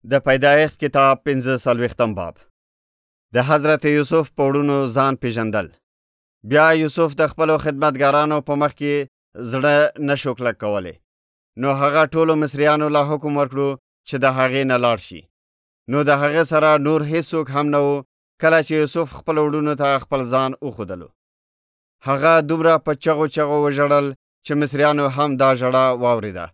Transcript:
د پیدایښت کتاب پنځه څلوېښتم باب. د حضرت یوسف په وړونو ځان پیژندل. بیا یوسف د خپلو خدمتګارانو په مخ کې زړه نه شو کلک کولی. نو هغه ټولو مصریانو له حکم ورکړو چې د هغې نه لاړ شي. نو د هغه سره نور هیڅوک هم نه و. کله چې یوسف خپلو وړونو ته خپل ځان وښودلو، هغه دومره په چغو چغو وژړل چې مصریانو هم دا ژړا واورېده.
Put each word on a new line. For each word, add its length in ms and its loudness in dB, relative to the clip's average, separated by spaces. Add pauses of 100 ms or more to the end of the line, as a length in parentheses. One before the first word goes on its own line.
د 80 -2 (100)
پیدایښت 560 4
کتاب 440 2
پنځه 340 -2
څلوېښتم 580 -2
باب. 200 -10 (960)
د 40 2 (100)
حضرت 380 2
یوسف 460 2
په 120 -2
وړونو 340 0 (100)
ځان 280 0
پیژندل. 520 -4 (760)
بیا 280 4
یوسف 440 0
د 120 2
خپلو 300 0
خدمتګارانو 840 0
په 140 -6
مخ 180 0
کې 200 -4 (580)
زړه 240 2 (240)
نه 160 -2
شو 200 -6
کلک 240 -4
کولی. 360 -6 (600)
نو 160 -2
هغه 320 2
ټولو 300 0
مصریانو 540 0
له 200 2
حکم 260 -4
ورکړو 340 -2 (380)
چې 100 -10
د 80 0 (120)
هغې 260 0
نه 140 0
لاړ 200 0
شي. 240 -18 (680)
نو 160 -2
د 80 2 (100)
هغه 220 0
سره 340 2
نور 240 0
هیڅوک 480 -4
هم 180 -2
نه 120 0
و. 120 0 (500)
کله 200 4
چې 120 -6
یوسف 340 -2 (120)
خپلو 240 -2
وړونو 320 -2
ته 240 0
خپل 240 -4
ځان 320 0
وښودلو، 540 -12 (920)
هغه 380 2
دومره 320 2 (120)
په 60 -2 (120)
چغو 240 0
چغو 320 -2
وژړل 480 2 (380)
چې 140 -4
مصریانو 460 0 (100)
هم 140 -2 (120)
دا 140 4
ژړا 300 0 (160)
واورېده. 520 -2